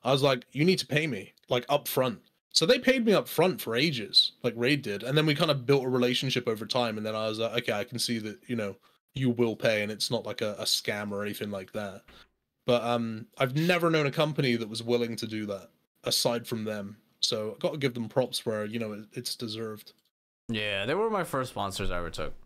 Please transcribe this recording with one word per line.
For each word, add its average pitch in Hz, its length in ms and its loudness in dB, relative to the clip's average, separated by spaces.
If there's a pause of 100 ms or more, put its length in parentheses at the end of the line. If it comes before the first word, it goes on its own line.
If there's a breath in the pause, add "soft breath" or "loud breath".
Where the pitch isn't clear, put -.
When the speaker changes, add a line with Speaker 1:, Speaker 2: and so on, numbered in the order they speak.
Speaker 1:
I 123 80 2
was 135 120 4
like, 135 300 2
"You 147 120 2
need 185 140 4
to - 80 -6
pay 151 180 0
me, 104 280 -6 (160)
like, 123 200 0
up 143 180 2
front." 127 320 0 (340)
So 165 120 2
they 254 140 6
paid 254 260 4
me 220 80 6
up 147 160 4
front 160 320 2
for 117 160 -2
ages, 123 560 2 (100)
like 120 140 0
Raid 131 240 2
did. 101 220 -4
And 135 140 0
then 156 80 6
we 156 80 6
kind 156 160 2
of 139 160 0
built 139 200 4
a - 20 -2
relationship 127 640 2
over 110 160 -2
time. 113 320 0
And 107 80 -4
then 110 100 -2
I 110 140 -2
was 110 100 -4
like, 113 140 -2 (100)
"Okay, - 80 0
I 104 140 -2
can 123 120 -8
see 117 220 -2
that, 107 260 -8
you 120 120 -4
know, 101 180 -4 (400 soft breath)
you 127 140 2
will 117 260 2
pay 107 280 2
and 101 60 -4
it's 107 220 -4
not, 107 140 -2
like, 107 160 -8
a, 104 180 -2
a 110 60 -6
scam 104 480 -2
or 101 100 -4
anything 104 260 -6
like 95 220 -8
that." 101 300 -8 (680 loud breath)
But, 120 160 4
um, 113 440 -2 (100)
I've 131 180 0
never 170 340 4
known 156 160 4
a 135 60 0
company 147 460 2
that 110 100 -6
was 113 160 -8
willing 117 320 0
to 110 120 -6
do 110 180 -6
that 98 240 -8 (340)
aside 120 420 0
from 110 200 -6
them. 107 320 -8 (240)
So 110 340 -2
I - 60 -16
gotta 160 160 -2
give 135 160 0
them 113 160 -6
props - 360 -2
where, 107 200 -2
you 110 140 -6
know, 110 120 -6
it, 104 220 -12
it's - 240 -8
deserved. 110 560 -10 (560)
Speaker 2:
Yeah, 104 360 -2
they 131 80 0
were 214 160 0
my 196 140 0
first 131 280 -4
sponsors 98 380 -2
I 90 100 0
ever 85 100 -4
took. 78 240 -6 (120)